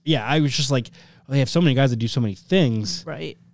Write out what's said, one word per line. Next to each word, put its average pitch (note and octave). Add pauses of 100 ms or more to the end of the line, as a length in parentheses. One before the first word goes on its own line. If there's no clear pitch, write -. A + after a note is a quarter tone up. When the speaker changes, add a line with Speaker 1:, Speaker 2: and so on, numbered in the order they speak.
Speaker 1:
yeah, C#3
I D3+
was C#3+
just C#3
like, C3 (380)
they C#3
have B2+
so E3+
many D#3
guys C3+
that A#2+
do A#2
so B2
many G#2
things. A2
Speaker 2:
Right. D#3+ (180)